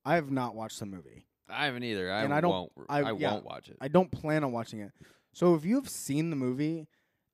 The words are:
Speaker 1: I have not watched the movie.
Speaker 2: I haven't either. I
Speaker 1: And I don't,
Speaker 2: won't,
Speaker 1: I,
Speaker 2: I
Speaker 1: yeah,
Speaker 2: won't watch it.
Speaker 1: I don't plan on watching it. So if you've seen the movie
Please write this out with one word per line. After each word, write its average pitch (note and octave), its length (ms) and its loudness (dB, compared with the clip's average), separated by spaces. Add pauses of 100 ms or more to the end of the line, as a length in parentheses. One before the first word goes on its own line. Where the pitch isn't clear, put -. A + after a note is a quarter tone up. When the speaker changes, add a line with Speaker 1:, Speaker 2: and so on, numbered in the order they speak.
Speaker 1:
I D3+ 120 2
have D3 140 0
not B2+ 260 -2
watched A2 260 -8
the A2 40 -8
movie. E2 400 -14 (240)
Speaker 2:
I B2+ 160 -2
haven't B2 180 -2
either. F#2+ 280 -2
I G#2+ 120 0
Speaker 1:
And C#3+ 100 2
I D3+ 80 4
don't, E3+ 100 4
Speaker 2:
won't, F2+ 200 -2 (180)
Speaker 1:
I, D3 140 0
Speaker 2:
I A2+ 100 0
Speaker 1:
yeah, A#2 180 0
Speaker 2:
won't G#2+ 140 -4
watch - 240 -12
it. - 100 -18
Speaker 1:
I C3+ 80 -6
don't F3 240 6
plan D#3 320 0
on C3 80 0
watching A2+ 300 -6
it. G2 100 -12 (400)
So F3 240 6
if D3+ 80 0
you've B3+ 240 2
seen D#3 420 -2
the D#3+ 60 -2
movie D3 520 0 (460)